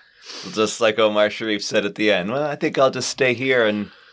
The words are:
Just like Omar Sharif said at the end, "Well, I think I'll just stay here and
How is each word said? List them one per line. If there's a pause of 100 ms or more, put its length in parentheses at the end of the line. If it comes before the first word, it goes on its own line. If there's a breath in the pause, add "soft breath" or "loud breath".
(520 loud breath)
Just
like
Omar
Sharif
said
at
the
end,
"Well,
I
think
I'll
just
stay
here
and (220 loud breath)